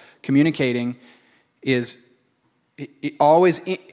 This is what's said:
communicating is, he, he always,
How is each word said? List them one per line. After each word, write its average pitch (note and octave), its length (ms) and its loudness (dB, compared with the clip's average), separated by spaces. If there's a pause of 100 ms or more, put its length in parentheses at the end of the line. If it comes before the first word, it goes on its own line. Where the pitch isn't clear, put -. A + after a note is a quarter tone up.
(240)
communicating C3 720 0 (680)
is, B2 420 -4 (720)
he, - 140 -16 (100)
he D3 200 -10
always, E3 440 4 (280)